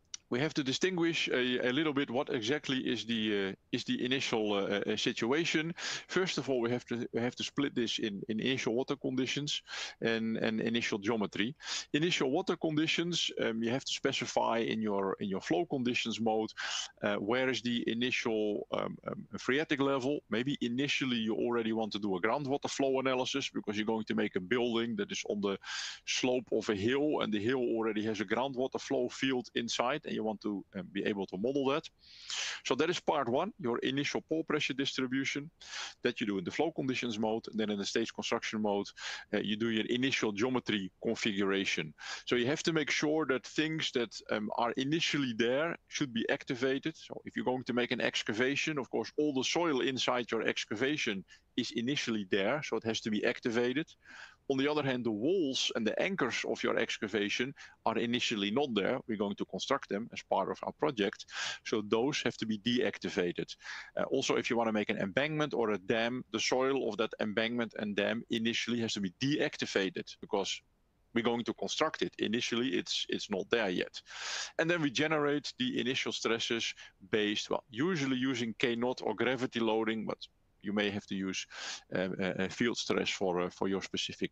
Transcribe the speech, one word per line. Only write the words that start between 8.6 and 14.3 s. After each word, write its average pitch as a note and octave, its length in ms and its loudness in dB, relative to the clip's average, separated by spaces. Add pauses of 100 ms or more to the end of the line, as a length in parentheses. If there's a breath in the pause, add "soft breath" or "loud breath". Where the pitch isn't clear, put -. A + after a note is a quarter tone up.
water C3 240 0
conditions C3 640 -2 (400 loud breath)
and, A2+ 380 0
and A2 240 0
initial A2+ 340 0
geometry. G#2 580 0 (380 loud breath)
Initial D3+ 380 2
water F3 260 0
conditions, D#3+ 720 0 (120)
um, A2+ 200 2
you A#2 60 2
have B2 160 0
to - 80 -4
specify A#2 680 2